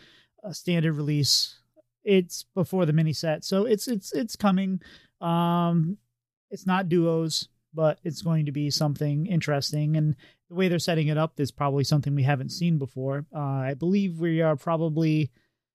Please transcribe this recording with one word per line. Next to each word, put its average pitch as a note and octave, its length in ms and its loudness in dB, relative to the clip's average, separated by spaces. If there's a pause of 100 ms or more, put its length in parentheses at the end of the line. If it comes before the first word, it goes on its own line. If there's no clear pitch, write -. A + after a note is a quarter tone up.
(420)
uh, F#3 100 -10
standard E3 420 0
release. D3 680 0 (420)
It's F#3+ 420 2 (120)
before F#3 300 0
the D3+ 60 2
mini D#3 200 2
set, D#3 320 -4
so G3 220 0
it's, G#3+ 200 0
it's, A3+ 260 -6
it's C4 220 -4
coming. F#3+ 460 0 (400)
Um, E3+ 760 0 (540)
it's G3+ 160 -10
not F#3 220 0
duos, E3 600 0 (240)
but D#3 300 2
it's C#3+ 180 -6
going D#3 260 0
to D3 40 -4
be D3 180 -2
something D3 580 -2
interesting. D3+ 720 0
And D3+ 200 2 (320)
the F3 80 -10
way F#3 100 2
they're F3 140 2
setting D#3+ 260 0
it D3+ 100 0
up D#3+ 220 -2
is C#3 140 0
probably C#3 320 0
something C#3+ 320 0
we C3+ 80 2
haven't C#3 260 0
seen E3+ 260 0
before. C3+ 560 -4
Uh, D#3 60 -8
I C3+ 360 -2
believe F3+ 440 0
we E3 240 2
are D#3 140 2
probably, D#3 760 0 (440)